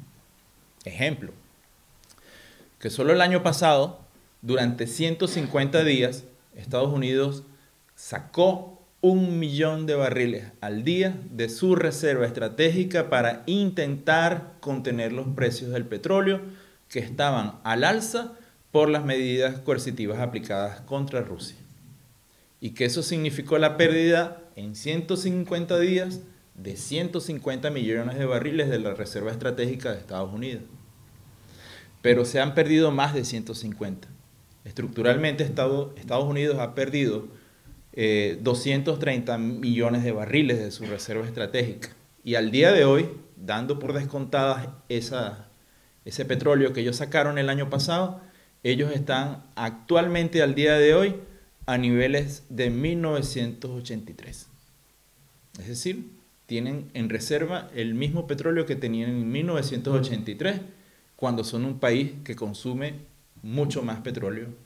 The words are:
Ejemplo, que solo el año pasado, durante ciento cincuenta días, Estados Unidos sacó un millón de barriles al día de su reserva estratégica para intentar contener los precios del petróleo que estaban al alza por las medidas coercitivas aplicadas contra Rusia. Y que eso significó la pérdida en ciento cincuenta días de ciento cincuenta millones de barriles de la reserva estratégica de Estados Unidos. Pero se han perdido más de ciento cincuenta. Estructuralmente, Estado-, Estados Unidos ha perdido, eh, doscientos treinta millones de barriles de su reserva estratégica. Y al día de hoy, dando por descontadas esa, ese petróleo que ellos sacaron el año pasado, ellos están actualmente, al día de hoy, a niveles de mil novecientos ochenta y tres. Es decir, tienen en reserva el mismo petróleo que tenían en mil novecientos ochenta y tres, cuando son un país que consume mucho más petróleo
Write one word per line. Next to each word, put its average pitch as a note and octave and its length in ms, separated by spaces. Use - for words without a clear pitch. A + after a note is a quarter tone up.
Ejemplo, A#2+ 480
que A2+ 100
solo C#3 240
el F3+ 80
año F3+ 220
pasado, D#3 560
durante A#2+ 440
ciento E3 400
cincuenta D3 560
días, B2+ 400
Estados B2+ 380
Unidos C#3 500
sacó - 760
un F#3 360
millón D#3 460
de D3+ 120
barriles A#2+ 480
al G#2+ 240
día F#3 300
de A#2 180
su F3+ 260
reserva D3+ 500
estratégica D#3+ 840
para A#2 360
intentar E3 1120
contener A#2+ 520
los C3 220
precios B2 380
del A#2+ 120
petróleo F#3+ 560
que B2 120
estaban A#2+ 640
al A#2 200
alza A3+ 480
por D3+ 180
las D3 160
medidas C3 540
coercitivas B2 600
aplicadas G#2 640
contra C#3 380
Rusia. G2 360
Y A#2 100
que B2 140
eso C#3 180
significó D#3 560
la D3+ 180
pérdida E3 640
en G#2 220
ciento E3 400
cincuenta F3 640
días F#3 400
de F#2+ 220
ciento E3 440
cincuenta C#3 500
millones A#2+ 480
de C#3 60
barriles C#3 460
de A#2 80
la G#2 160
reserva G#2 380
estratégica B2 600
de G2 60
Estados F#2+ 340
Unidos. A2+ 300
Pero A#2+ 220
se C3 160
han C#3 140
perdido D#3 380
más C#3+ 220
de B2+ 100
ciento A2+ 300
cincuenta. G#2 520
Estructuralmente, B2+ 800
Estado-, C#3 540
Estados B2 280
Unidos C#3+ 360
ha - 160
perdido, C3+ 500
eh, G#2 460
doscientos C#3 580
treinta B2 400
millones A#2+ 680
de A#2+ 80
barriles A#2+ 460
de G#2 120
su G#2+ 160
reserva A2 400
estratégica. A#2 640
Y A#2 120
al A2 140
día D3+ 220
de E3 120
hoy, D3 240
dando A#2 420
por C#3+ 140
descontadas C3+ 760
esa, A2+ 600
ese - 200
petróleo C3+ 480
que A#2+ 80
ellos A#2+ 160
sacaron C#3+ 420
el C#3 100
año C#3 220
pasado, F3 500
ellos C#3 300
están C#3+ 500
actualmente, E3+ 880
al C#3 120
día D3+ 200
de D3+ 200
hoy, G3 220
a B2+ 120
niveles C3 720
de B2 220
mil D#3 300
novecientos C3+ 720
ochenta A#2+ 400
y D#2 40
tres. - 340
Es F#2+ 100
decir, F3+ 400
tienen C3 480
en A2+ 140
reserva D#3 640
el A2+ 200
mismo D3 320
petróleo D#3 400
que C#3 100
tenían A#2 340
en A#2+ 200
mil D3+ 160
novecientos C#3 480
ochenta A2+ 360
y G2+ 40
tres, F#3+ 260
cuando A#2+ 280
son A#2+ 200
un C3+ 140
país C3+ 340
que A2+ 120
consume B2+ 580
mucho C3+ 400
más A2+ 180
petróleo A2 480